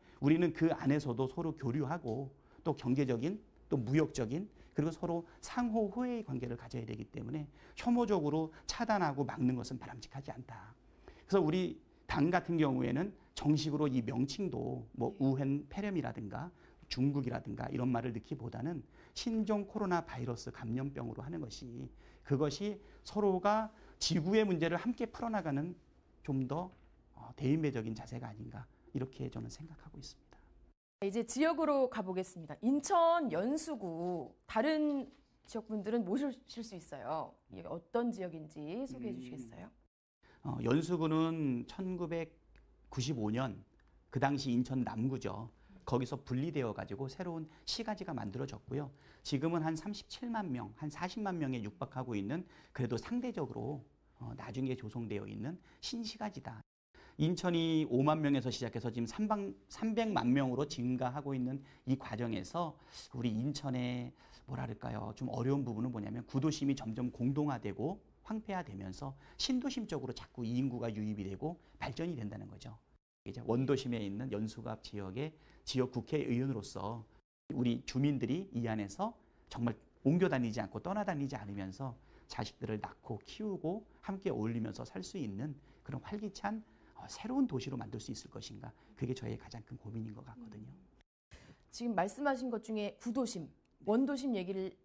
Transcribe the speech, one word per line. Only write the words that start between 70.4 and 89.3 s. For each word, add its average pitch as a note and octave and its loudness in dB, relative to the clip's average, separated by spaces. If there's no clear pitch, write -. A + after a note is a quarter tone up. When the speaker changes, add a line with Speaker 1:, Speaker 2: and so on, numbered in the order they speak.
Speaker 1:
이 A#2 0
인구가 A#2+ 0
유입이 G#2+ -2
되고 C#3+ -4
발전이 E3 -4
된다는 G#2 -6
거죠. A2 -14
이제 A2+ -8
원도심에 B2 2
있는 G#2+ -4
연수갑 A2 -4
지역의 G#2 -6
지역 B2+ 2
국회의원으로서 A#2 -2
우리 A#2+ 2
주민들이 C#3 2
이 A#2+ 0
안에서 A2 -2
정말 A#2 0
옮겨 E3+ 6
다니지 A#2 2
않고 G#2+ -6
떠나다니지 E3+ -2
않으면서 G2+ -6
자식들을 A2 -4
낳고 - -8
키우고 G#3 -4
함께 G3 -4
어울리면서 A#2 0
살 - -8
수 - -8
있는 C3 -4
그런 A#2+ -6
활기찬, G#3 -4
어, - -16
새로운 B3+ 2
도시로 C3 -2
만들 A2 -6
수 - -8
있을 - -10
것인가. G#2+ -12
그게 B2+ -2
저의 A2 -6